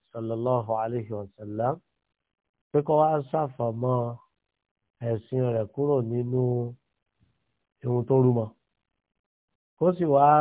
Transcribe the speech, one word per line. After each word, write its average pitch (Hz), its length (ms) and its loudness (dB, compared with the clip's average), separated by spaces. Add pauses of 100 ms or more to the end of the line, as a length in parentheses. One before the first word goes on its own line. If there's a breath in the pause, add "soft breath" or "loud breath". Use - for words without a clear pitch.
sallallahu 113 680 -4
alayhi 113 380 -6
wa 104 140 -10
sallam, 107 480 -6 (1000)
pé 147 60 2
kó 151 180 -2
wá 156 100 4 (100)
ṣàfọ̀mọ́ 127 800 -4 (1000)
ẹ̀sìn 117 520 -2
rẹ̀ 110 140 -2
kúrò 143 340 -2
nínú 120 400 -2 (1400)
ohun 123 220 -2
tó 135 80 2
rú 127 180 6
mọ́. 113 160 0 (1300)
Kó 160 120 2
sì 175 120 -2
wá 143 220 6 (140)